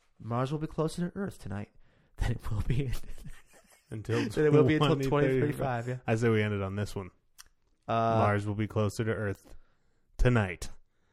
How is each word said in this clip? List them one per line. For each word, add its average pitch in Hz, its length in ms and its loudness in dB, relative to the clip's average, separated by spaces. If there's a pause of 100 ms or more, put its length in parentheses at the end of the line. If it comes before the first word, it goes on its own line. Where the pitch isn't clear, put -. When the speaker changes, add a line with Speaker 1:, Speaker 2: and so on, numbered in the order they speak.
(200)
Speaker 1:
Mars 123 320 -2
will 156 80 -4
be 156 80 -6
closer 165 420 -4
to - 80 -14
Earth 196 220 -8
tonight 101 300 -8 (480)
than - 140 0
it - 200 -6
will 104 100 -2
be 139 240 0
in, 117 80 -4 (500)
<laughs> - 480 -20
Speaker 2:
Until 113 360 -2
Speaker 1:
than 151 180 0
it 147 60 4
will 151 120 8
be 156 120 4
until 147 200 4
Speaker 2:
twenty 135 100 -2
thirty-five. 135 40 -2
Speaker 1:
twenty 131 300 2
thirty-five, 131 480 -2
yeah. 127 80 -4 (120)
Speaker 2:
I 123 80 2
say 117 140 4
we 110 120 4
end 107 120 0
it 98 80 -2
on 95 140 -4
this 101 200 -4
one. 90 140 -8 (800)
Speaker 1:
Uh, 113 320 2
Speaker 2:
Mars 104 260 2
will 104 100 -4
be 107 120 -2
closer 107 380 0
to 110 60 0
Earth 104 440 -6 (640)
tonight 107 520 4 (440)